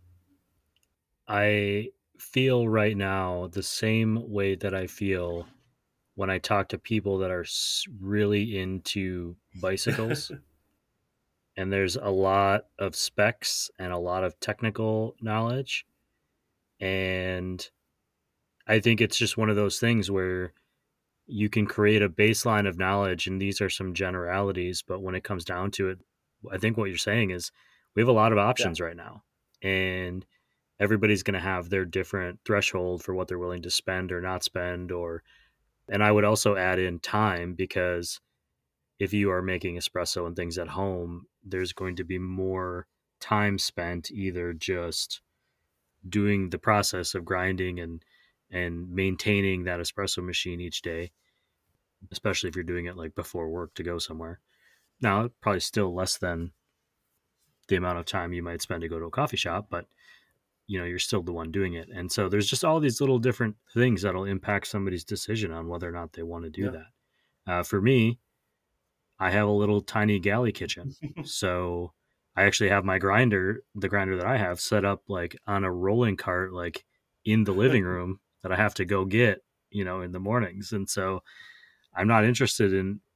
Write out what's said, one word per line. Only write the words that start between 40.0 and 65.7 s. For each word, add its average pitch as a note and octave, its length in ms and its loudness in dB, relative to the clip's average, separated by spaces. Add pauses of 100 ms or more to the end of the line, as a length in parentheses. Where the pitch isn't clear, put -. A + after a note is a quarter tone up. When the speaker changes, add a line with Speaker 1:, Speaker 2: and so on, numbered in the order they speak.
Speaker 1:
and E2+ 100 -6
things E2+ 220 -6
at F2 100 -6
home, F2 580 -4 (180)
there's F#2 280 -4
going F#2 240 -6
to F2+ 80 -6
be F2+ 140 -6
more F#2 680 -4 (320)
time G#2 400 2
spent F2 540 -4
either F2+ 400 -4
just E2+ 680 -4 (880)
doing G2+ 420 2
the F2 80 -6
process G2+ 580 2
of F2 80 -6
grinding F#2 560 -2
and, E2 240 -10 (440)
and F2 420 -4
maintaining F#2+ 720 0
that F2 160 -4
espresso F#2 440 -4
machine F2 360 -6
each F2 220 -8
day, E2+ 280 -6 (1040)
especially - 360 -2
if D#2+ 60 -10
you're F2+ 80 -6
doing F2 240 -4
it, F2+ 100 -10
like, E2 200 -12
before E2+ 320 -6
work E2+ 260 -8
to - 80 -10
go E2+ 160 -4
somewhere. D#2+ 400 -10 (640)
Now, A2+ 300 2 (100)
probably G2 200 2
still F#2+ 320 0
less F#2 240 -2
than E2+ 360 -4 (1120)
the G2 100 2
amount F2+ 220 0
of E2+ 80 -6
time F2+ 260 -4
you F2 100 -6
might E2+ 200 -6
spend E2+ 200 -6
to E2 60 -6
go E2 120 -6
to E2 60 -8
a E2+ 40 -10
coffee - 260 -2
shop, F2+ 320 -4
but, F2 180 -6 (840)
you G2 100 -2
know, F2 60 -4
you're F2 160 -4
still G2 220 -2
the F2 100 -6
one E2 180 -6
doing F#2 240 0
it. E2 180 -12
And F2 200 -8
so F#2+ 160 0
there's G2+ 200 2
just - 160 -2
all D#3+ 140 4
these C#3 220 0
little C3+ 180 4
different A#2 380 0 (180)
things A#2 280 4
that'll F#2+ 240 -2
impact G2 420 -2
somebody's F#2+ 360 -4
decision G#2+ 460 -4
on E2 180 -8
whether F2 200 -6